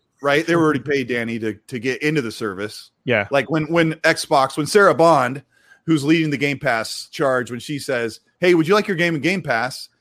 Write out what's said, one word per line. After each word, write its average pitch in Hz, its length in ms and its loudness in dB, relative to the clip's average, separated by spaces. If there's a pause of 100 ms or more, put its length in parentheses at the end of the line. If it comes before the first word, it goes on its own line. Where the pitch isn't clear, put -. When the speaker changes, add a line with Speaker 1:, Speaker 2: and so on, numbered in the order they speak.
(220)
Speaker 1:
right? 143 240 2
They 165 100 2
were 170 60 4
already 151 180 2
paid, 135 280 -4
Danny, 117 320 -4
to, 107 140 -4
to 120 240 -12
get 123 240 -4
into 151 200 0
the 113 100 -6
service. 104 580 -8 (140)
Speaker 2:
Yeah. 110 260 0
Speaker 1:
Like 135 200 0
when, 160 140 -2
when 160 300 0
Xbox, 151 600 0
when 151 100 -2
Sarah 196 280 6
Bond, 139 480 4 (440)
who's 156 180 0
leading 160 260 2
the 139 80 -4
Game 143 200 -2
Pass 117 520 -4
charge, 127 400 -2
when 120 100 -10
she 147 180 -8
says, 120 420 -4 (180)
"Hey, 180 160 4
would 160 140 2
you 196 60 4
like 208 120 2
your 196 100 -4
game 165 200 0
in 139 40 -4
Game 175 220 -2
Pass?" 123 460 -4 (120)